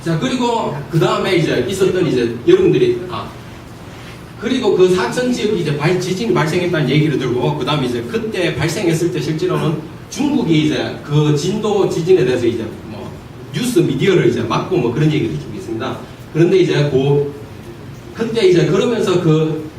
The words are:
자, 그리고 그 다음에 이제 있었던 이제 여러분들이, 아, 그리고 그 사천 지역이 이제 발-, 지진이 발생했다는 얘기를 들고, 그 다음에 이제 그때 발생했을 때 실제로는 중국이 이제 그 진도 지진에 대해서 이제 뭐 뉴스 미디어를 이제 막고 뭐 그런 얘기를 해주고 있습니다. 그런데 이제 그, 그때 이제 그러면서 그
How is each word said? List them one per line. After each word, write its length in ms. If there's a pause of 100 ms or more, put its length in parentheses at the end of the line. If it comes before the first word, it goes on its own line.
자, 120
그리고 540 (160)
그 80
다음에 380
이제 320
있었던 400
이제 260 (140)
여러분들이, 640
아, 200 (1080)
그리고 340
그 220
사천 380
지역이 260
이제 160
발-, 240
지진이 340
발생했다는 560
얘기를 300
들고, 380
그 80
다음에 220
이제 220
그때 460
발생했을 560
때 80
실제로는 640 (280)
중국이 580
이제 360
그 320
진도 540
지진에 340
대해서 220
이제 200 (240)
뭐 220 (420)
뉴스 260
미디어를 500
이제 140
막고 340
뭐 160
그런 180
얘기를 240
해주고 180
있습니다. 440 (340)
그런데 280
이제 300
그, 440 (800)
그때 340
이제 180
그러면서 560
그 580